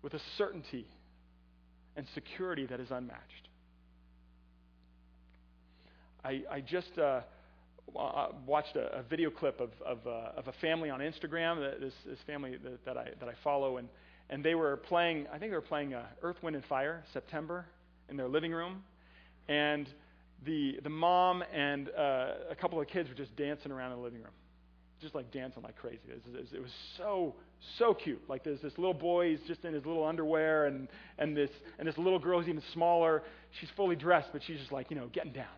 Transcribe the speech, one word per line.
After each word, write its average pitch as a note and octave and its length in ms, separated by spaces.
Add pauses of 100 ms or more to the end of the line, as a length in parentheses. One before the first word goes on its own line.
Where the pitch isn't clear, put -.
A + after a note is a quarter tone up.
with C#3+ 120
a D#3 60 (180)
certainty E3+ 500 (1080)
and C#3+ 180
security F3 520
that B2 140
is B2 100
unmatched. B2 600 (2750)
I, C3+ 260
I C#3+ 120
just, E3+ 360
uh, C#3 240 (720)
wa-, - 160
uh, - 220 (140)
watched D3 320
a, B2 220
a B2+ 40
video D#3 260
clip - 300
of, A#2 120 (140)
of, A#2+ 220
uh, A#2 300
of B2+ 100
a C3 140
family D#3+ 280
on C3+ 120
Instagram, E3 580
that, C#3 220
this, C3+ 120 (120)
this C3+ 200
family C#3 380
that, B2+ 220
that B2+ 120
I, A#2+ 120 (100)
that A#2+ 80
I A#2+ 60 (100)
follow, C#3 340
and, A#2+ 120 (400)
and C#3+ 140
they D#3+ 120
were D3 220
playing, E3+ 500
I D3+ 100
think G#3 140
they F#3+ 40
were D#3 60
playing, D3 320
uh, A#2+ 120 (160)
Earth, F3 200
Wind D#3 140
and C3+ 100
Fire, D3 380 (100)
September, D#3+ 520 (440)
in C#3 80
their C3 100
living D#3+ 240
room, F3+ 320 (640)
and D3 400 (580)
the, D3 380
the D3+ 60
mom F3+ 540 (100)
and, C#3+ 360
uh, C3+ 440 (160)
a D#3 60
couple E3 260
of C#3+ 60
kids E3+ 220
were B2 60
just C3 200
dancing C#3+ 360
around B2+ 200
in B2 60
the B2 60
living A#2+ 180
room, A2 120 (680)
just, D#3 140
like, B2 160
dancing B2+ 320
like A2+ 140
crazy. A#2+ 320
It B2 160
was, A#2+ 100
it B2+ 60
was, B2+ 140
it - 60
was B2 100 (260)
so, F3+ 380 (420)
so A#3 160
cute. - 340
Like, C3+ 160
there's C#3+ 160
this C#3+ 180
little F3+ 160
boy, F3 360
he's D#3 180
just E3+ 160
in E3+ 100
his C#3 120
little D#3+ 200
underwear, D#3 600
and, C3+ 240 (280)
and D3+ 180
this, C#3+ 140 (300)
and D#3+ 80
this D3+ 100
little F3+ 220
girl's E3+ 300
even D#3 120 (120)
smaller. E3 500 (380)
She's D#3+ 160
fully F#3 180
dressed, D#3 380
but D3 100
she's D#3 160
just, C#3 140
like, C3 180
you D3+ 60
know, B2 160
getting D#3+ 180
down. B2+ 160 (100)